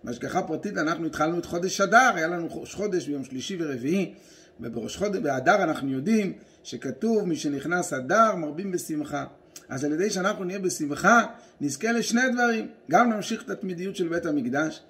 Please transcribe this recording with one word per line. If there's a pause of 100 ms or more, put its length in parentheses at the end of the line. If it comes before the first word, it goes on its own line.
בהשגחה
פרטית
אנחנו
התחלנו
את
חודש
אדר,
היה
לנו
ראש
חודש
ביום
שלישי
ורביעי, (460)
ובראש
חודש,
באדר
אנחנו
יודעים (300)
שכתוב,
"מי
שנכנס
אדר
מרבים
בשמחה". (440)
אז
על
ידי
שאנחנו
נהיה
בשמחה, (340)
נזכה
לשני
דברים, (220)
גם
נמשיך
את
התמידיות
של
בית
המקדש